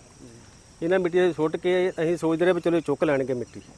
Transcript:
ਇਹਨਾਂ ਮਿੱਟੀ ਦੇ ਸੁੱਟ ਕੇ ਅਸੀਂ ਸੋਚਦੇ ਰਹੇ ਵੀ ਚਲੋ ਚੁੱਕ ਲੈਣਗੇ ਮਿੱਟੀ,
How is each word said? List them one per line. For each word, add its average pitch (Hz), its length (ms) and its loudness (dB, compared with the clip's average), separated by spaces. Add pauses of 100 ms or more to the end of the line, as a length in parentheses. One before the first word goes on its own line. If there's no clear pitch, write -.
(800)
ਇਹਨਾਂ 175 180 0
ਮਿੱਟੀ 180 200 0
ਦੇ 180 140 2
ਸੁੱਟ 156 240 -2
ਕੇ 180 320 0
ਅਸੀਂ 170 280 -2
ਸੋਚਦੇ 165 280 0
ਰਹੇ 180 80 4
ਵੀ 170 80 -2
ਚਲੋ 170 180 0
ਚੁੱਕ 143 240 -2
ਲੈਣਗੇ 135 300 0
ਮਿੱਟੀ, 110 280 -8 (160)